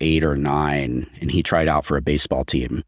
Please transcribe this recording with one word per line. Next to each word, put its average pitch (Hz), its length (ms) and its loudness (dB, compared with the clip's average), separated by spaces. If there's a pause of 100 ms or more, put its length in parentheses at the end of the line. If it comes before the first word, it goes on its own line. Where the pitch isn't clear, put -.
eight 78 240 4
or 73 120 2
nine, 71 720 0 (120)
and 69 100 -4
he 80 120 0
tried 80 260 2
out 73 160 2
for 73 120 0
a 69 60 0
baseball 73 420 0
team. 62 440 -2